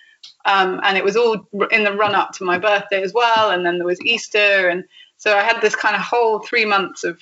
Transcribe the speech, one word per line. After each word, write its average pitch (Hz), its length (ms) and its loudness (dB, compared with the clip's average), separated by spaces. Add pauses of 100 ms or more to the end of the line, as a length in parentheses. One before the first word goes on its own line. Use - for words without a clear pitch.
(460)
um, 190 380 2
and 196 140 0
it 185 60 -2
was 196 140 0
all 226 280 0 (140)
r-, 196 80 0
in 220 160 2
the 202 100 0
run 202 220 0
up 170 180 -2
to - 120 -10
my 180 140 0
birthday 202 420 0
as 190 120 -6
well. 226 380 2
And 180 140 0
then 175 120 0
there 175 100 -4
was 180 140 -2
Easter. 208 680 0
And 180 160 -4 (320)
so 208 200 0
I 202 40 2
had 220 200 0
this 214 140 2
kind 214 200 0
of 190 60 -2
whole 220 380 0
three 226 260 -2
months 196 380 -2
of, 175 180 -6